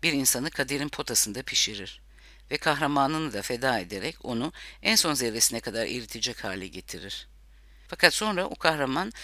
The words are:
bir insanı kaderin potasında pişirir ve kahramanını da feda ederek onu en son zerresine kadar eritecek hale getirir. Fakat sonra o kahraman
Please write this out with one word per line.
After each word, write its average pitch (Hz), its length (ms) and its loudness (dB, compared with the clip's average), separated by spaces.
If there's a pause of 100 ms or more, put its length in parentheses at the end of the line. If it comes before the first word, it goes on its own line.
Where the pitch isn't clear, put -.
bir 165 100 4
insanı 135 360 2
kaderin 143 400 -2
potasında 117 540 -2
pişirir - 580 -2 (500)
ve 147 60 0
kahramanını 147 760 2
da 101 80 -4
feda 123 380 0
ederek 95 440 -6
onu 123 300 -4 (300)
en 220 120 4
son 165 180 4
zerresine 117 460 0
kadar 113 260 -4
eritecek 117 580 -6
hale 95 240 -6
getirir. 92 600 -12 (600)
Fakat - 260 6
sonra 196 320 0
o - 100 -6
kahraman 147 580 2 (100)